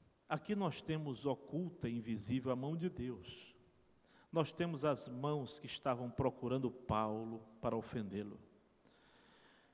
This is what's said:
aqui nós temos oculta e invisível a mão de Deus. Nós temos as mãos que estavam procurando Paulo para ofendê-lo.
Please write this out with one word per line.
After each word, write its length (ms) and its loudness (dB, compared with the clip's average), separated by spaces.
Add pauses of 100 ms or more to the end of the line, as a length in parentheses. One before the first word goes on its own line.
(280)
aqui 260 0
nós 280 0
temos 440 -2
oculta 640 0
e 100 0
invisível 520 0
a 60 4
mão 200 -2
de 120 0
Deus. 680 -8 (800)
Nós 160 4
temos 320 0
as 240 2
mãos 500 -2
que 80 -12
estavam 440 0
procurando 600 2
Paulo 720 0 (160)
para 160 2
ofendê-lo. 640 -2 (1400)